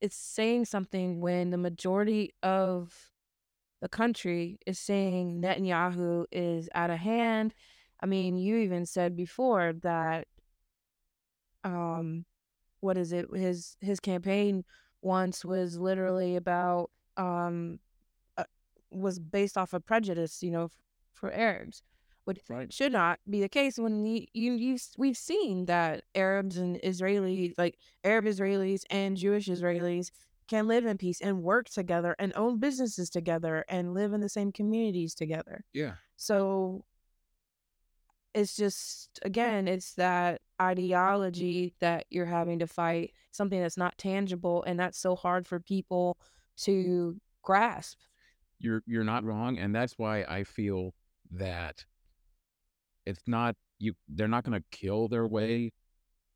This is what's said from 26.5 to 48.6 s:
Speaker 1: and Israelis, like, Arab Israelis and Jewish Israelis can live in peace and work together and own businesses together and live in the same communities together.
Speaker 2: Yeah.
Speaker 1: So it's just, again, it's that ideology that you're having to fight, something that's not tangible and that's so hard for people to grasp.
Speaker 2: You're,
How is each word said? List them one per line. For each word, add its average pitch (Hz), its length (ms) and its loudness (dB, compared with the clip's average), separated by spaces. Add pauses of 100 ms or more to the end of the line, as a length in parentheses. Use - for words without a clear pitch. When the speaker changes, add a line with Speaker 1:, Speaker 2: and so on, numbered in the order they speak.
Speaker 1:
and 180 240 -2
Israelis, 185 760 0
like, 175 200 2 (260)
Arab 208 220 4
Israelis 196 640 2
and 196 280 0
Jewish 202 300 2
Israelis 175 640 0 (360)
can 220 200 0
live 233 180 4
in 214 120 0
peace 180 240 -2
and 190 220 0
work 214 260 2
together 175 480 0
and 185 180 -2
own 233 240 0
businesses 254 500 -2
together 165 600 0
and 180 240 -2
live 202 200 0
in 208 80 0
the 202 80 -2
same 202 220 -2
communities 208 600 0
together. 160 500 -6 (100)
Speaker 2:
Yeah. 135 200 -4 (220)
Speaker 1:
So 190 680 0 (1500)
it's 208 220 2
just, - 680 -4
again, 208 440 0
it's 185 280 -2
that 175 460 2 (200)
ideology 180 1200 2
that 170 300 2
you're 175 160 0
having 170 340 0
to 165 80 0
fight, 170 460 -2 (180)
something 196 280 0
that's 170 180 -2
not 180 200 0
tangible 185 640 0
and 175 160 -2
that's 180 200 -2
so 185 160 2
hard 180 320 0
for 175 120 -4
people 180 580 0 (400)
to 180 640 2 (240)
grasp. 202 540 2 (640)
Speaker 2:
You're, 110 260 -2